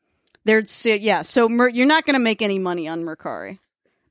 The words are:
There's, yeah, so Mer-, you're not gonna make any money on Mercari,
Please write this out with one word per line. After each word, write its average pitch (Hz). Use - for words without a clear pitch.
There's, 220
yeah, 208
so 233
Mer-, 240
you're 240
not 311
gonna 269
make 233
any 196
money 175
on 165
Mercari, 156